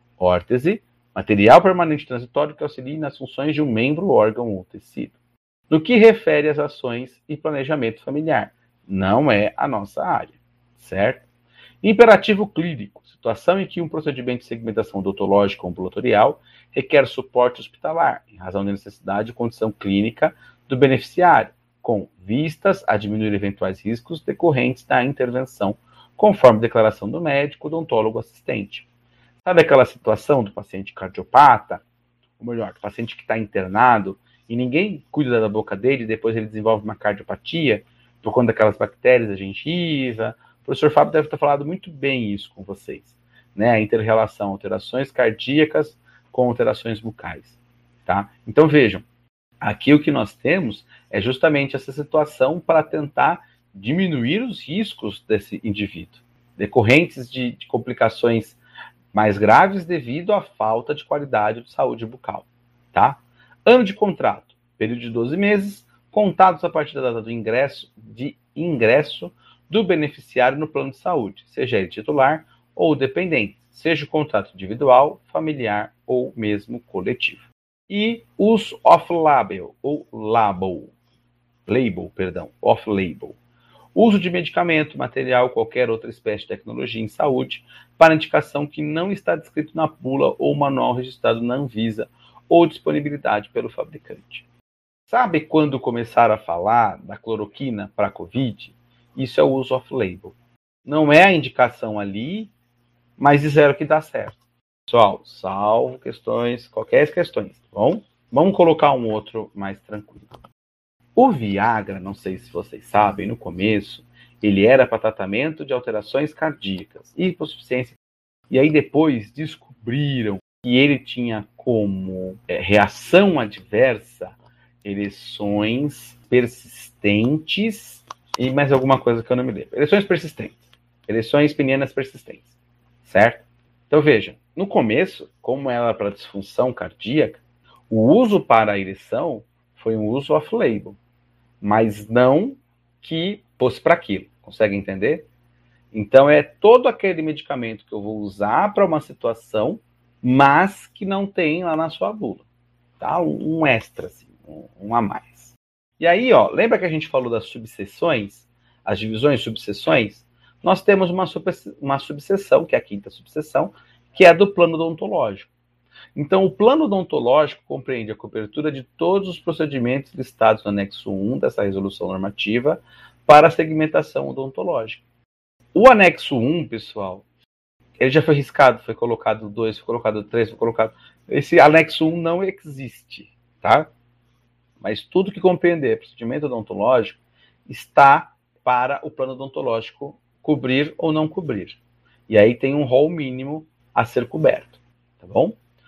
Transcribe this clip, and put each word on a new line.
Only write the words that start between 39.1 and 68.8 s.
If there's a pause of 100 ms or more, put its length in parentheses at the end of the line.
da
gengiva? (260)
O
professor
Fábio
deve
ter
falado
muito
bem
isso
com
vocês, (380)
né?
A
inter-relação,
alterações
cardíacas (340)
com
alterações
bucais, (480)
tá? (160)
Então,
vejam, (580)
aqui
o
que
nós
temos (240)
é
justamente
essa
situação
para
tentar (320)
diminuir
os
riscos
desse
indivíduo, (340)
decorrentes
de,
de
complicações (540)
mais
graves
devido
à
falta
de
qualidade
de
saúde
bucal, (480)
tá? (460)
Ano
de
contrato, (220)
período
de
doze
meses, (260)
contados
a
partir
da
data
do
ingresso,
de (180)
ingresso (360)